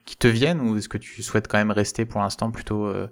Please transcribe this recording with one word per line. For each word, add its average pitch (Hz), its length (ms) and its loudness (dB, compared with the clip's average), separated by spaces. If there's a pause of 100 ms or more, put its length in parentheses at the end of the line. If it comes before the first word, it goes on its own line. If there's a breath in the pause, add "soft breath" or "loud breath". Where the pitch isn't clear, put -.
qui - 120 -16
te - 100 4
viennent, 139 340 4
ou 110 160 2
est-ce 101 120 -4
que - 80 -6
tu - 240 -10
souhaites 107 260 0
quand 107 100 0
même 107 140 2
rester 104 340 0
pour 110 160 -2
l'instant 110 300 -2
plutôt, 107 340 -4
euh, 98 260 -4